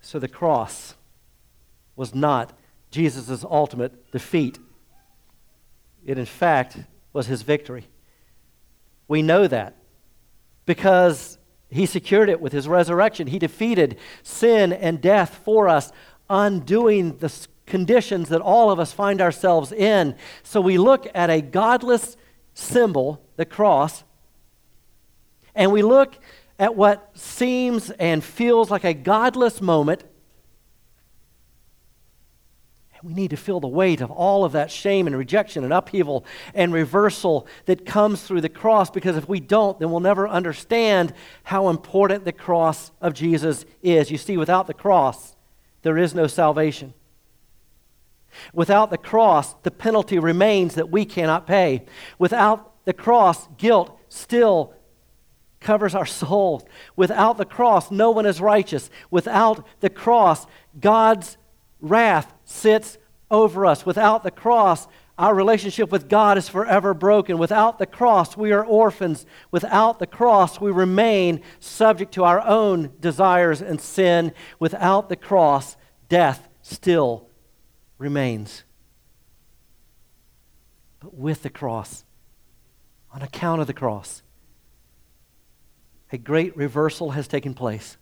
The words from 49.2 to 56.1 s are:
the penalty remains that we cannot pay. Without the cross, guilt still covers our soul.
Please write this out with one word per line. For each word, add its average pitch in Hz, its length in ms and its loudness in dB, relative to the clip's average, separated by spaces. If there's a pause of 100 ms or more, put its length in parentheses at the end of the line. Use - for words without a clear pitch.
the 170 80 -4
penalty 208 480 -2
remains 180 560 0
that 160 160 -6
we 202 140 0
cannot 165 420 -2
pay. 165 380 0 (340)
Without 214 640 0
the 185 80 -2
cross, 214 540 2 (100)
guilt 214 420 0 (100)
still 208 640 0 (840)
covers 214 340 -2
our 185 140 -4
soul. 175 600 -4 (280)